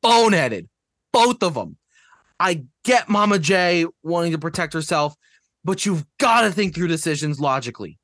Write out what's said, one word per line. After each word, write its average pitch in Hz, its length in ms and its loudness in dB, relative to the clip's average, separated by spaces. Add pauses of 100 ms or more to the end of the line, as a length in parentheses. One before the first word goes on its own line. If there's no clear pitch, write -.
Boneheaded. 190 640 4 (440)
Both 240 300 2
of 165 160 -2
'em. 92 200 -10 (640)
I 170 260 -2 (180)
get 240 260 2
Mama 208 300 2
J 175 460 0 (180)
wanting 170 300 -2
to 160 40 -4
protect 165 360 -6
herself, 151 420 -2 (480)
but 185 220 -4
you've 170 200 -2 (140)
gotta 226 320 2
think 180 240 -4
through 175 140 -2
decisions 156 500 -2
logically. 131 640 -4